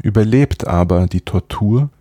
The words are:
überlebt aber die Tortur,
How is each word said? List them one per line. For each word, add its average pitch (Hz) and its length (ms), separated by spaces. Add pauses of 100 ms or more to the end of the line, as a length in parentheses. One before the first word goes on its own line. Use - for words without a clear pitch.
überlebt 110 640
aber 90 400
die 90 140
Tortur, 113 680 (120)